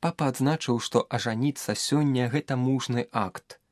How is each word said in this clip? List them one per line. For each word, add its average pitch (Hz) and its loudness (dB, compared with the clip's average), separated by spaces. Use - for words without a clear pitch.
папа 160 0
адзначыў, 131 0
што - 2
ажаніцца 117 -2
сёння — 135 2
гэта 143 -2
мужны 127 0
акт. - -4